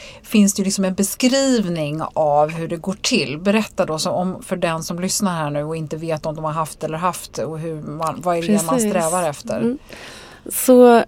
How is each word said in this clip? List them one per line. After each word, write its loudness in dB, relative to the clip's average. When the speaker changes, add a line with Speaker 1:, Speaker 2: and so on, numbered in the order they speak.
Speaker 1:
finns 4
det -2
ju 0
liksom 0
en 0
beskrivning 0
av 2
hur -6
det -6
går -6
till. 0
Berätta 0
då, -4
så -2
om, -4
för -6
den -2
som -8
lyssnar -2
här -4
nu -4
och -6
inte -6
vet -4
om -4
de -8
har -4
haft -6
eller -4
haft, -6
och -6
hur -8
man, -6
vad 0
är -2
det 2
man 0
Speaker 2:
Precis. 2
Speaker 1:
strävar 0
efter? -6
Speaker 2:
Mm. -2
Så 8